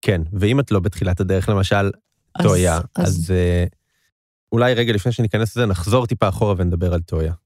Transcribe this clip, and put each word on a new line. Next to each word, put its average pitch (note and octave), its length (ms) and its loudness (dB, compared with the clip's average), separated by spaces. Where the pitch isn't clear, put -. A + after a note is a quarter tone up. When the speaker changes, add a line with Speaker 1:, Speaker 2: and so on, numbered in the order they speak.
Speaker 1:
כן, F#2 200 0
ואם G#2 280 0
את C3+ 100 -4
לא G2+ 100 2
בתחילת F2+ 400 -2
הדרך, F#2+ 280 0
למשל, G2+ 420 0
Speaker 2:
אז, F3 120 0
Speaker 1:
טויה, F2+ 340 2
Speaker 2:
אז F3 140 0
Speaker 1:
אז, F2 220 -2
אה, F2 340 2
אולי A#2+ 220 2
רגע A#2 180 0
לפני G#2 200 0
שניכנס A2 440 -2
לזה, A#2+ 100 2
נחזור G2+ 400 0
טיפה A2+ 220 0
אחורה G2+ 300 0
ונדבר F2 360 0
על E2+ 60 0
טויה. D#2+ 320 -4